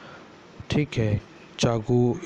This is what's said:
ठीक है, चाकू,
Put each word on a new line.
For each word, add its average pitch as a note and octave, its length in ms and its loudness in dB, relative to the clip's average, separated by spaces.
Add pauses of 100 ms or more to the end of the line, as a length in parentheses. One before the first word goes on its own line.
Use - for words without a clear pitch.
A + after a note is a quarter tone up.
(680)
ठीक - 240 -2
है, G#2+ 280 0 (380)
चाकू, A#2+ 680 2